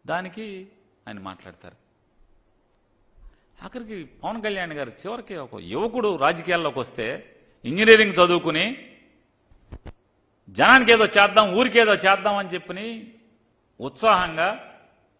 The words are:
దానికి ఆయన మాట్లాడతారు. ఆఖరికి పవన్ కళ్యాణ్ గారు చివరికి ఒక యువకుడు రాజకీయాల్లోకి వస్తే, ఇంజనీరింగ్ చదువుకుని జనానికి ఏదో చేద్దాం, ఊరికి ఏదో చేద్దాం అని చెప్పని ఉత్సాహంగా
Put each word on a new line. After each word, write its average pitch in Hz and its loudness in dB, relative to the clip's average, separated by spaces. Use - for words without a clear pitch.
దానికి 185 -12
ఆయన 104 -16
మాట్లాడతారు. 95 -20
ఆఖరికి 220 -14
పవన్ 202 -12
కళ్యాణ్ 190 -6
గారు 139 -10
చివరికి 208 -14
ఒక 135 -14
యువకుడు 202 -4
రాజకీయాల్లోకి 160 -2
వస్తే, 120 -8
ఇంజనీరింగ్ 214 6
చదువుకుని 175 0
జనానికి 208 4
ఏదో 220 4
చేద్దాం, 202 4
ఊరికి 240 2
ఏదో 214 4
చేద్దాం 196 2
అని 185 -10
చెప్పని 180 -12
ఉత్సాహంగా 175 0